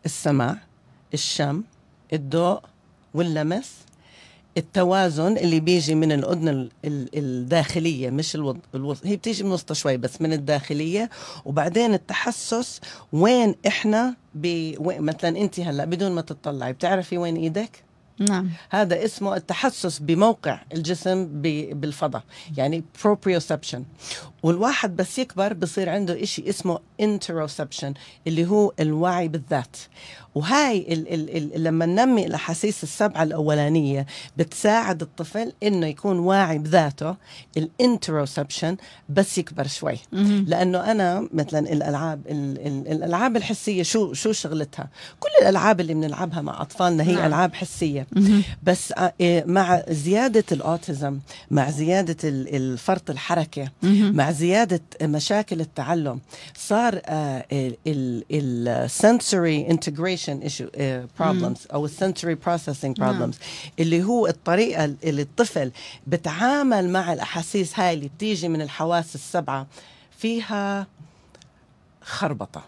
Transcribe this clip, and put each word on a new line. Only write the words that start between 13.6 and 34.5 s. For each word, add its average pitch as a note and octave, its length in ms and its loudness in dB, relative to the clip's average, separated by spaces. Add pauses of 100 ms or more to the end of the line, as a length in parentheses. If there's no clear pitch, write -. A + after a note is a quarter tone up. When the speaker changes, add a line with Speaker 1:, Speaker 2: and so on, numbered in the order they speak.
Speaker 1:
إحنا A3 480 2 (200)
ب-، D#3+ 440 -2
وين، D#3+ 240 -4
مثلًا D#3+ 360 -2
أنت G3 220 -2
هلأ D3 240 -2
بدون F3+ 280 -2
ما E3 80 -2
تطلعي C#3 520 -6
بتعرفي F3+ 460 0
وين E3+ 180 0
إيدك؟ E3 520 -4 (320)
Speaker 2:
نعم. F#3+ 300 2 (200)
Speaker 1:
هذا F#3+ 340 2
اسمه G3+ 320 -2
التحسس F#3 640 -4
بموقع E3 600 2 (140)
الجسم F3+ 520 -2
ب-، D3 540 -4
بالفضاء، D3+ 420 -4 (340)
يعني D#3 280 0 (200)
proprioception. F3+ 720 0 (640)
والواحد F#3+ 540 2
بس F#3+ 220 -4
يكبر G#3 340 -2
بصير F3+ 360 -4
عنده F3+ 340 -2
إشي - 260 -6
اسمه F3+ 300 -4 (240)
interoception، D#3 880 -4 (340)
اللي E3 200 2
هو G#3 340 4
الوعي E3 480 2
بالذات. D3 480 -4 (580)
وهاي A3 540 2
ال-، E3 260 -2
ال-، D#3 220 -4 (200)
ال-، E3 60 0
لما E3 240 2
ننمي G#3+ 400 4
الأحاسيس E3 560 -4
السبعة E3 400 0
الأولانية D3+ 840 2 (300)
بتساعد F#3+ 680 0